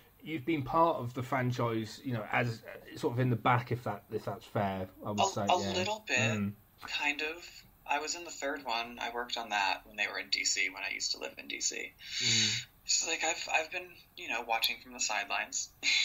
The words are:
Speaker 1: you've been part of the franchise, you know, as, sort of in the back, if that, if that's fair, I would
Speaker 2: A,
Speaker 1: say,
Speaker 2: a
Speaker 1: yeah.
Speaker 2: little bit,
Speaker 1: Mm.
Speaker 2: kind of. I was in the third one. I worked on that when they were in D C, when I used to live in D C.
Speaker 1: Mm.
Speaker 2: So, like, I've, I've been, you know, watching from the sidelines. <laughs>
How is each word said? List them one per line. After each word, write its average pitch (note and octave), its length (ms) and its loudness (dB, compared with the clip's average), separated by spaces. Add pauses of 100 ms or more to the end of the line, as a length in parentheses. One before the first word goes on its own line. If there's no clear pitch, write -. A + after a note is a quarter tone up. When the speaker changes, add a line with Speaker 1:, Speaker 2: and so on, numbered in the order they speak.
(240)
Speaker 1:
you've D#3 220 -6
been D3+ 180 2
part D#3+ 340 6
of B2 160 -4
the C3 80 -4
franchise, B2 840 0
you C3 100 -2
know, G#2+ 180 -2
as, A#2+ 280 2 (360)
sort C3+ 180 0
of A#2+ 60 0
in B2+ 100 6
the A#2 60 6
back, A#2+ 360 4
if A#2 120 -2
that, G#2 280 -4
if G#2 140 -2
that's G2+ 200 -6
fair, F#2+ 420 0 (180)
I G#2+ 60 -4
would G#2 80 -2
Speaker 2:
A, - 60 6
Speaker 1:
say, - 220 0
Speaker 2:
a F#3 140 4
Speaker 1:
yeah. G3 120 -2
Speaker 2:
little F#3+ 340 -2
bit, C3+ 100 2
Speaker 1:
Mm. G#2 360 0 (340)
Speaker 2:
kind D3 340 -2
of. E3 260 -6 (380)
I C#3+ 140 0
was D#3 160 -4
in E3+ 80 -10
the D#3 80 -12
third C#3 340 -4
one. A#2+ 340 -2
I A#2 140 -4
worked A#2+ 240 -4
on A2+ 120 -6
that G2 360 2
when G#2+ 100 -18
they G2+ 120 2
were G2 100 -4
in G2 140 -6
D G2 120 0
C, F#2+ 300 2
when F#2+ 160 -10
I - 20 -4
used - 200 -2
to - 80 -4
live - 180 -6
in - 100 -14
D - 140 -6
C. - 300 -2 (320)
Speaker 1:
Mm. A2+ 420 4 (200)
Speaker 2:
So, - 260 4
like, D#3+ 120 0
I've, D#3+ 300 0
I've D#3 180 2
been, F3+ 180 -6 (280)
you F3 120 -10
know, A#2 180 -2
watching A2+ 340 2
from B2+ 120 -16
the A#2+ 60 -10
sidelines. G#2 720 -2
<laughs> - 60 -20 (260)